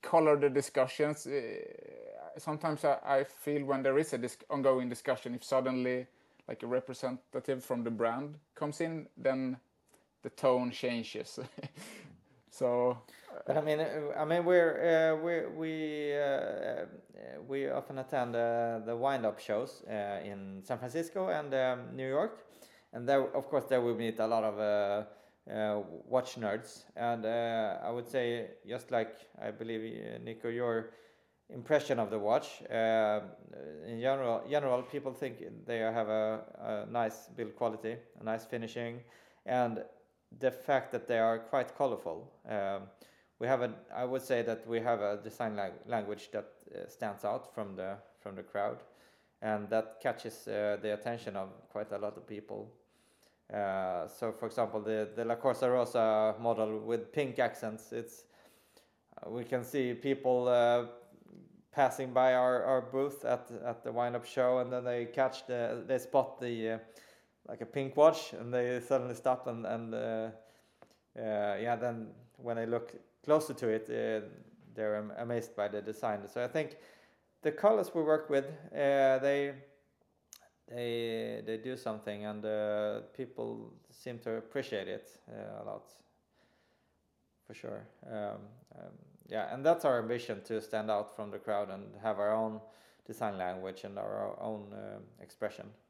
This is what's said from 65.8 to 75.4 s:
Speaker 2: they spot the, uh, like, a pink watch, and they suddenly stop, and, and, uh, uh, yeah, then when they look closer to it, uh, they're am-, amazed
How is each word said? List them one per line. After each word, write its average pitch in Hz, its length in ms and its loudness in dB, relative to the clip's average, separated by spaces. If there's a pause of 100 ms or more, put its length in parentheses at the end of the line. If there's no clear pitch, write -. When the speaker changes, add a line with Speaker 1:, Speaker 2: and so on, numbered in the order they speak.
Speaker 2:
they 127 100 2
spot 127 420 2
the, 113 340 -2
uh, 113 60 -4 (680)
like, 113 160 -10
a 113 40 -6
pink 135 300 -4
watch, 156 380 8
and 117 180 -8
they 123 280 2
suddenly 123 340 0
stop, 127 320 0
and, 117 180 -6
and, 113 300 -4
uh, - 20 -4
uh, 113 340 -2 (840)
yeah, 107 600 -2
then 113 320 -4 (280)
when 120 200 -4
they 113 100 -2
look 117 260 -2 (320)
closer 151 300 4
to 117 140 -2
it, 110 160 0
uh, 110 420 -2 (480)
they're 107 220 -2
am-, 107 200 -6
amazed 117 400 -4